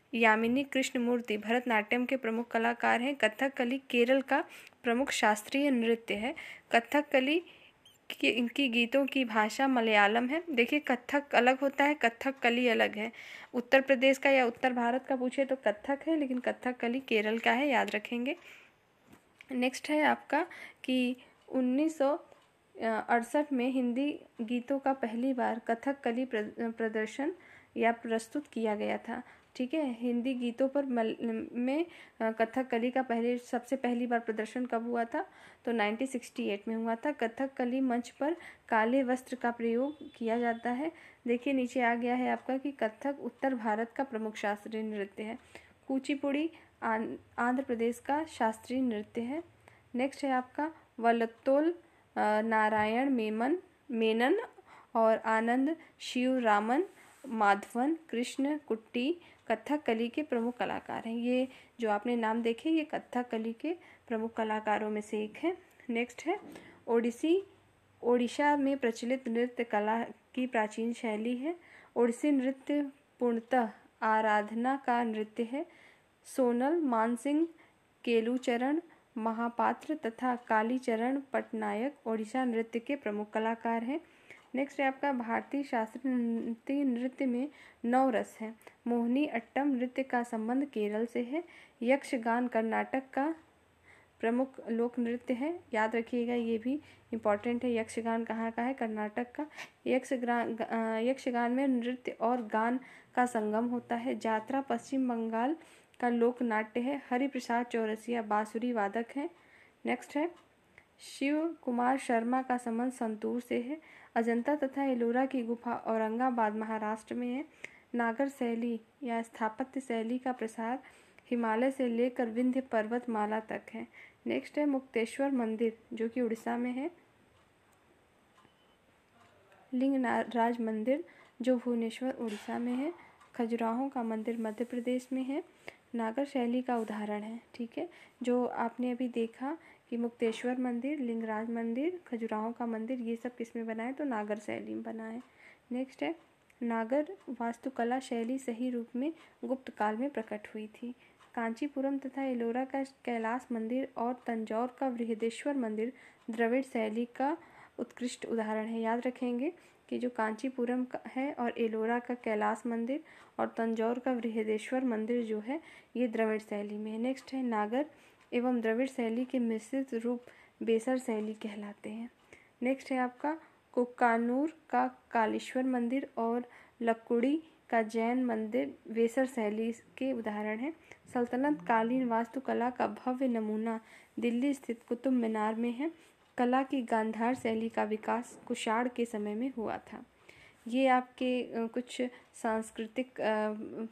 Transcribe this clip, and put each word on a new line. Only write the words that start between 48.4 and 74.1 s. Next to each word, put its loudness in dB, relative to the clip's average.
नृत्य -2
है। -4
नेक्स्ट -2
है 0
आपका -2
वलत्तोल, 4
अ, 0
नारायण 4
मेमन, 2
मेनन 4
और 6
आनंद 2
शिवरामन 2
माधवन 2
कृष्ण -2
कुट्टी -2
कथकली 0
के -2
प्रमुख -2
कलाकार -4
हैं। -6
ये 2
जो 0
आपने 0
नाम 0
देखे, 0
ये 2
कथकली -4
के -4
प्रमुख -2
कलाकारों 0
में -2
से -4
एक -10
हैं। 0
नेक्स्ट -2
है 0
ओडिसी, 2
ओडिशा 4
में 2
प्रचलित -2
नृत्य 0
कला 0
की -6
प्राचीन 0
शैली -2
है। -4
ओडिसी 4
नृत्य 0
पूर्णतः 2
आराधना 2